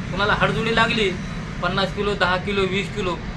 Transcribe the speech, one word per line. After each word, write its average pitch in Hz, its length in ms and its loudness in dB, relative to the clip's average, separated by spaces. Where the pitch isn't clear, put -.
कुणाला 202 200 2
हाडजुडी 220 440 2
लागली 202 340 2
पन्नास 180 320 0
किलो, 202 200 0
दहा 180 220 4
किलो, 196 240 0
वीस 190 340 0
किलो, 180 200 -2